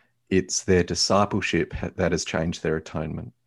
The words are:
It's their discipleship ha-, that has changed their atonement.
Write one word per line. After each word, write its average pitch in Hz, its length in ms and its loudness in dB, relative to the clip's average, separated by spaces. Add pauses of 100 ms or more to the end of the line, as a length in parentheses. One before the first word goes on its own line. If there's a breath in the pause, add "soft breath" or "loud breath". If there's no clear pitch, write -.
(300 loud breath)
It's 92 340 0
their 90 200 6
discipleship 95 880 0
ha-, - 240 -6
that 87 160 0
has - 140 -2
changed 82 380 -4
their 80 120 0
atonement. 78 560 -8 (160)